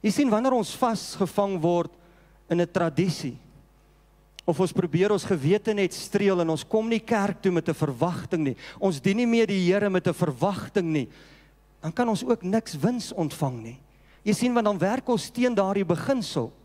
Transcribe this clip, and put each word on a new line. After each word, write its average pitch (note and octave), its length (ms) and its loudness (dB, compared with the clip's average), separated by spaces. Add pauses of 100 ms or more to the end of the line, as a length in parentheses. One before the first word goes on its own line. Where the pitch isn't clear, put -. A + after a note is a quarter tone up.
Jy G#3+ 80 2
sien, C#4 200 2
wanneer A#3+ 240 4
ons A3+ 220 0
vasgevang G3 840 -2
word F3 300 0 (580)
in E3+ 120 2
'n E3+ 100 0
tradisie, E3 680 -2 (1080)
of E3+ 140 0
ons F#3 120 2
probeer F3 400 2
ons G3+ 120 0
gewete F#3+ 500 0
net G3 200 0
streel G3 480 0
en E3 80 2
ons D#3 180 -2
kom A3 200 0
nie A3+ 120 0
kerk G3+ 420 -2
toe F#3+ 100 2
met E3+ 160 0
'n E3 60 -2
verwagting D#3 720 -2
nie, C3+ 140 -2 (220)
ons F3 220 0
dien G3 160 2
nie A#3+ 100 2
meer A#3 200 4
die F#3 240 2
Here G3+ 180 2
met F#3 180 0
'n E3+ 60 0
verwagting F3 720 -2
nie, D3+ 240 0 (680)
dan D#3 160 -8
kan A#3+ 160 0
ons G#3 160 -2
ook A#3 160 0
niks G3 360 -2
wins A3+ 360 -2
ontvang C#3 480 -4
nie. A#2 140 -14 (500)
Jy G#3 80 2
sien, B3 200 0
want A3 120 2
dan G3+ 140 0
werk A3 280 0
ons A3+ 220 -2
teen B3 240 0
daardie G3 320 0
beginsel. E3 640 -2 (140)